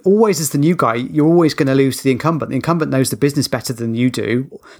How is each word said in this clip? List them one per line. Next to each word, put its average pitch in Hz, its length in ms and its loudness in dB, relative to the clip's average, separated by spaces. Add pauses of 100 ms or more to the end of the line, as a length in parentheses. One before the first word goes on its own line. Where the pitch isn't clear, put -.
always 208 360 4
as 151 100 -4
the 143 80 -2
new 160 180 2
guy, 117 180 0
you're 147 320 0
always 165 280 4
gonna 135 200 0
lose 135 240 2
to - 60 -14
the 135 60 2
incumbent. 139 400 -2
The 131 60 -4
incumbent 156 340 -2
knows 135 200 0
the 127 60 -6
business 143 300 0
better 127 260 -6
than 117 220 -6
you 123 160 0
do, 120 400 -4 (300)